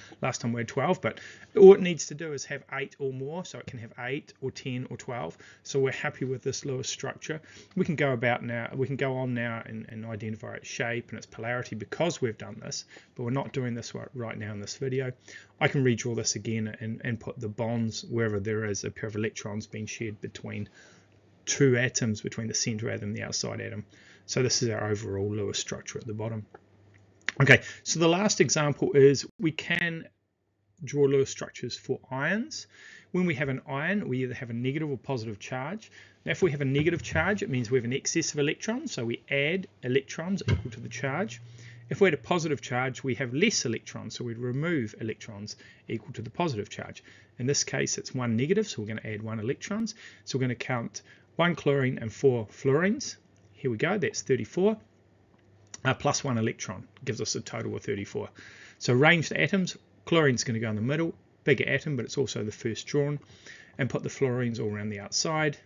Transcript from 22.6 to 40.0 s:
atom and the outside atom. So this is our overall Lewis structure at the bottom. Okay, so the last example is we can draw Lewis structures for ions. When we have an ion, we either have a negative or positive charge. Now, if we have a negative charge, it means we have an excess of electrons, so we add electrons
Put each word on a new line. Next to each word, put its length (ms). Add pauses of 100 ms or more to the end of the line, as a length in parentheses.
atom 220
and 80
the 40
outside 380
atom. 240 (400)
So 180
this 200
is 80
our 180
overall 400
Lewis 300
structure 400
at 80
the 80
bottom. 320 (960)
Okay, 180 (220)
so 180
the 80
last 320
example 540
is 320 (120)
we 140
can 560 (760)
draw 200
Lewis 260
structures 480
for 240 (100)
ions. 560 (460)
When 140
we 80
have 160
an 180
ion, 400
we 140
either 100
have 160
a 60
negative 340
or 80
positive 420
charge. 540 (320)
Now, 80
if 80
we 120
have 100
a 20
negative 380
charge, 400
it 80
means 200
we 60
have 80
an 80
excess 400
of 60
electrons, 540
so 120
we 260
add 360 (160)
electrons 680